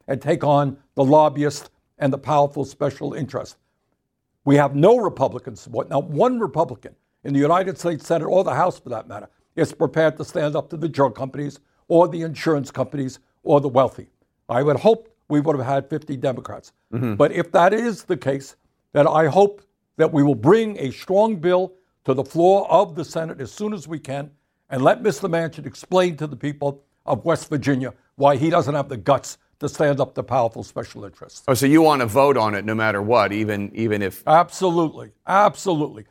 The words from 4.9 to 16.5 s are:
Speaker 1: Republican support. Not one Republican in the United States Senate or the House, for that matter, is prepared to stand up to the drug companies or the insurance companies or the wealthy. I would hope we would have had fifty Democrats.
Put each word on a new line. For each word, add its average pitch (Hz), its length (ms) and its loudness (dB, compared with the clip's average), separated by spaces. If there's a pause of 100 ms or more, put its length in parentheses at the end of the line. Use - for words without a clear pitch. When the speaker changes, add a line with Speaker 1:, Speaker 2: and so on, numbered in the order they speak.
Speaker 1:
Republican 135 580 -4
support. 117 320 -8
Not 160 220 -4
one 233 300 0
Republican 156 560 -4 (260)
in 143 100 -6
the 139 60 2
United 175 400 0
States 170 280 -6
Senate 165 200 0
or 190 160 2
the 147 120 -4
House, 175 260 -2
for - 80 -20
that 110 180 -10
matter, 101 240 -16 (240)
is 156 180 0
prepared 156 460 0
to 156 60 -10
stand 151 320 -4
up 143 140 -6
to 170 60 -10
the 160 120 -6
drug 175 260 0
companies 135 460 -10 (280)
or 170 200 4
the 165 140 -8
insurance 156 480 -2
companies 131 500 -6 (240)
or 147 160 4
the 139 80 -2
wealthy. 127 400 0 (400)
I 120 140 0
would 143 180 2
hope 220 280 2 (200)
we 147 120 2
would 147 160 0
have 127 100 -4
had 139 220 -4
fifty 147 280 -8
Democrats. 120 560 -8 (200)